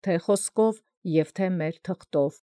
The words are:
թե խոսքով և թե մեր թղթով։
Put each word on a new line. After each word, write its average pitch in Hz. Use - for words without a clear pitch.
թե 180
խոսքով 220
և 156
թե 190
մեր 160
թղթով։ 151